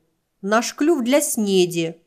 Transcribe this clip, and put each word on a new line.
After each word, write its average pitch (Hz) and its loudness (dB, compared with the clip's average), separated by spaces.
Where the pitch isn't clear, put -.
Наш 220 -2
клюв 294 0
для 269 2
снеди, 180 0